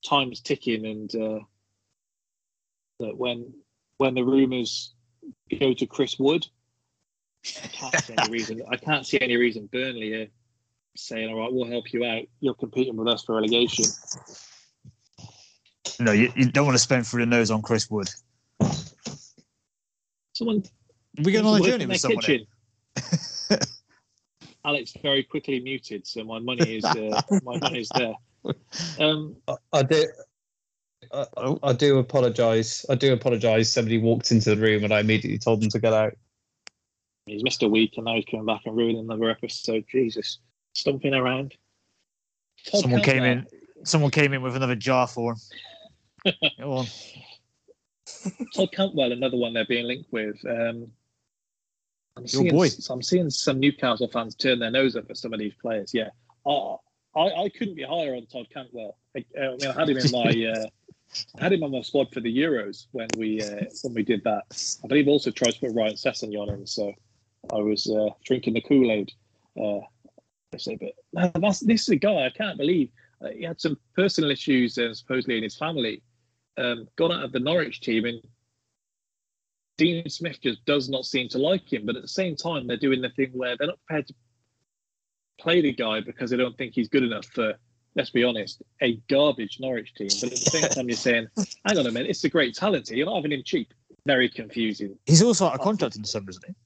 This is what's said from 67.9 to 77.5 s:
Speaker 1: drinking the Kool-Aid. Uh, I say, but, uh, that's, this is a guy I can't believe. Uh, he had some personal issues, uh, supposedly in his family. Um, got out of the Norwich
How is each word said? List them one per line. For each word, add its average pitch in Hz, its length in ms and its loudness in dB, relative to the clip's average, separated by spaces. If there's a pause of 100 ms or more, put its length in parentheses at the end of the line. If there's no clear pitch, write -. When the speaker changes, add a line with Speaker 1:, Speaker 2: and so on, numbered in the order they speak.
Speaker 1:
drinking 123 300 0
the 113 60 0
Kool-Aid. 113 520 4 (460)
Uh, 104 200 -2 (760)
I - 60 -14
say, - 180 -10
but, - 160 -10 (300)
uh, 180 160 4
that's, 196 220 2
this 226 220 4
is - 80 -6
a 185 60 6
guy 165 300 2
I 127 40 0
can't 202 280 -8
believe. 147 320 2 (340)
Uh, - 40 -6
he - 160 -10
had 165 160 -10
some 156 180 -2 (160)
personal 170 380 2
issues, 127 440 2
uh, 117 160 -2
supposedly 131 460 -4
in 110 60 -4
his 107 120 -8
family. 147 460 -4 (560)
Um, 120 380 -4
got 170 160 2
out - 100 -4
of 127 100 -8
the 127 80 -2
Norwich 151 400 0